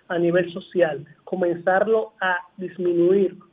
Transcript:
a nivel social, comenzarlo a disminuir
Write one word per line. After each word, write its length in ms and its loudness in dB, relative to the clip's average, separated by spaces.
a 100 -4
nivel 340 0
social, 520 -2
comenzarlo 960 0
a 180 -2
disminuir 800 0